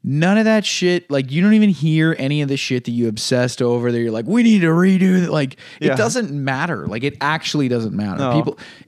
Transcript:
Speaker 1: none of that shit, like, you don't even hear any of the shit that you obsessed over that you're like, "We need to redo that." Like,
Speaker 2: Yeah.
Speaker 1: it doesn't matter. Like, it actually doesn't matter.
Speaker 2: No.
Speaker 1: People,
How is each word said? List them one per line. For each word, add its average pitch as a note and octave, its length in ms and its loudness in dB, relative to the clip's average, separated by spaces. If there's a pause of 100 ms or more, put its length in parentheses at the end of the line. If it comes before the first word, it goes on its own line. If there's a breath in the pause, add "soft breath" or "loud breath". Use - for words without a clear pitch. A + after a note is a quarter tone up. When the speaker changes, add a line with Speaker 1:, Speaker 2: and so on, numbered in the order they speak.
Speaker 1:
none E3 360 2
of A3 80 2
that A3 180 2
shit, F3+ 460 -2
like, C3+ 200 -2
you D#3 120 0
don't G#3 120 6
even G#3+ 160 4
hear D#3+ 480 2
any C#3+ 220 -2
of C#3+ 80 -2
the C#3 80 -2
shit B2+ 280 -4
that A#2+ 80 -6
you A#2+ 160 0
obsessed B2 520 -2
over A#2+ 320 0
that A#2 80 0
you're A#2 120 -2
like, A2+ 140 -4
"We A3 160 2
need A3 180 6
to E3+ 80 2
redo F#3 520 4
that." E3 100 -2
Like, C#3+ 280 -2 (200 loud breath)
Speaker 2:
Yeah. D3 140 0
Speaker 1:
it C3 60 -2
doesn't A3+ 320 -2
matter. C#3 560 -4
Like, A2 180 -6
it C#3 160 -4
actually D3 480 -2
doesn't A#2 260 -2
matter. G2+ 260 -4
Speaker 2:
No. C3 120 -2
Speaker 1:
People, - 260 -2 (300 loud breath)